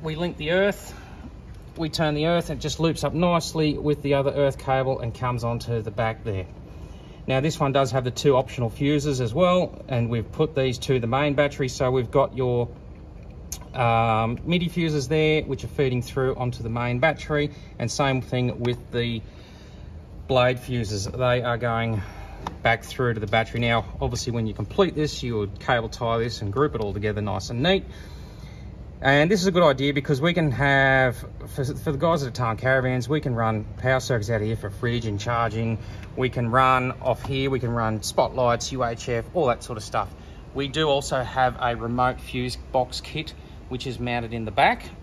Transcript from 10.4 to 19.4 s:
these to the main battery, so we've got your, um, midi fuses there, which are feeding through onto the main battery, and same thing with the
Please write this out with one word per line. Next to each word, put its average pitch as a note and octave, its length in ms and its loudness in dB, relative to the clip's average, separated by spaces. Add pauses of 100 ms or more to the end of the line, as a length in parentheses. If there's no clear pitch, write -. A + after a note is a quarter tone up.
these C3 240 2
to C3 200 2
the A#2 80 -2
main C#3+ 260 2
battery, C#3+ 340 2
so B2+ 240 0
we've B2+ 180 2
got C3+ 260 2
your, B2 340 0 (1040)
um, A2+ 680 4
midi F3 240 2
fuses D3+ 380 0
there, D#3 360 4
which C3 200 -6
are B2 40 -8
feeding B2+ 340 0
through C3 340 0
onto B2 280 -4
the A#2+ 60 -6
main A#2+ 300 -2
battery, D3 520 0 (260)
and - 140 -2
same C3+ 300 2
thing B2 400 -2
with A#2+ 300 -2
the A#2 300 -2 (1040)